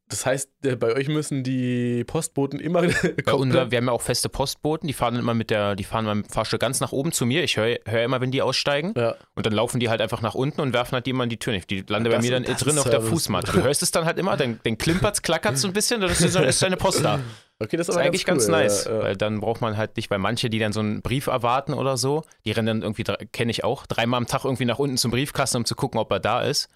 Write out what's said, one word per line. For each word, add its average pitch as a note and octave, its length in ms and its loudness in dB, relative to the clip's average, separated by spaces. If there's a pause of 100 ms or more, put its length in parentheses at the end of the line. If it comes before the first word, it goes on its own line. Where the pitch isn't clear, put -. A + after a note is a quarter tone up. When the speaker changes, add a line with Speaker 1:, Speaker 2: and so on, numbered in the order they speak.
Speaker 1:
das - 180 -6
heißt, C#3 240 0 (160)
äh, C3 100 0
bei A#2 200 0
euch C3+ 140 -2
müssen D3+ 340 -2
die B2 640 0
Postboten C#3 540 -2
immer E3+ 220 0
<laughs> - 0 -
Speaker 2:
Bei F3 80 4
Speaker 1:
komplett - 460 0
Speaker 2:
unser, C3 360 2
wir A#2+ 60 2
haben A#2+ 80 2
ja B2+ 60 2
auch A#2 100 0
feste - 280 -2
Postboten, - 580 -2
die C#3 60 -2
fahren A#2 200 0
dann A#2+ 80 -2
immer A#2 140 0
mit A2+ 160 0
der, G#2 240 2
die G2 80 -4
fahren A2 220 -2
beim G#2 200 0
Fahrstuhl - 320 -2
ganz B2 220 0
nach C3+ 120 -2
oben C3+ 200 0
zu - 160 0
mir. D3 160 2
Ich - 140 0
hör, A2+ 280 2
hör A2+ 180 2
immer, B2+ 160 0
wenn B2+ 120 0
die B2+ 100 0
aussteigen. C#3+ 560 0
Speaker 1:
Ja. A#2 180 2 (200)
Speaker 2:
Und - 100 -2
dann A2+ 80 2
laufen A#2 260 2
die A#2 100 2
halt A2+ 120 2
einfach A2 220 -2
nach G#2 100 -2
unten C3 260 -2
und C3+ 140 0
werfen B2 200 0
halt B2 120 -2
jemand B2+ 260 -2
die A2+ 60 -6
Tür - 160 -4
nicht. F#2 160 -4
Die F#2+ 180 -2
landen A2 220 0
bei A2+ 60 4
Speaker 1:
Das A#2 100 2
Speaker 2:
mir B2 60 0
dann B2+ 140 2
Speaker 1:
ist, B2 80 -2
das A2+ 80 -2
Speaker 2:
drin A#2+ 120 0
Speaker 1:
ist D3 60 2
Speaker 2:
auf C3+ 60 0
der B2 80 4
Speaker 1:
Service. A2+ 180 2
Speaker 2:
Fußmatte. G2+ 400 0
Du - 100 4
hörst C#3 220 2
es E3+ 80 -2
dann E3+ 140 0
halt E3 120 0
immer, G3 180 0
dann, B2 280 0
dann A2+ 160 -2
klimpert's, G3 420 0
klackert's D#3+ 400 0
so G#3 60 -2
ein F3+ 60 -4
bisschen, G#3+ 280 0
dann F#3 80 2
ist, E3+ 120 2
ist F3 420 4
deine F#3 140 2
Post F3+ 280 2
da. G#2+ 200 2
Speaker 1:
<laughs> A#2 40 -10 (320)
Okay, A2 140 -2
das E3+ 140 -2
ist - 0 -
Speaker 2:
Ist - 80 0
Speaker 1:
aber C3 80 4
Speaker 2:
eigentlich - 180 0
Speaker 1:
ganz D3 240 2
Speaker 2:
ganz E3 80 4
Speaker 1:
cool, D#3 80 4
Speaker 2:
nice, G2+ 220 2
Speaker 1:
ja, - 80 -4
ja. A2 100 0
Speaker 2:
weil G#2+ 140 -2
dann G#2+ 240 -2
braucht A2 180 -2
man A2 160 0
halt G#2+ 220 -4
nicht, A2 120 -6
weil G#2 80 0
manche, A2 320 0
die A2 100 0
dann G#2+ 120 2
so G#2+ 80 -2
einen G#2 220 -2
Brief B2 260 -2
erwarten B2+ 460 0
oder B2+ 240 0
so, C#3 260 0 (220)
die G#2+ 80 0
rennen A2 140 2
dann A2 160 0
irgendwie, G#2 200 -4
dre-, - 300 -4
kenn A#2 160 0
ich - 160 -2
auch, A#2+ 200 -2
dreimal A#2 320 0
am A#2+ 100 -2
Tag - 180 -2
irgendwie C3 180 -2
nach A#2+ 160 0
unten C#3 160 -2
zum B2+ 160 0
Briefkasten, C3 460 -2
um A#2 80 -2
zu - 100 -4
gucken, B2 240 -2
ob G#2+ 100 -4
er G2 120 0
da A2+ 200 2
ist. A#2+ 340 -2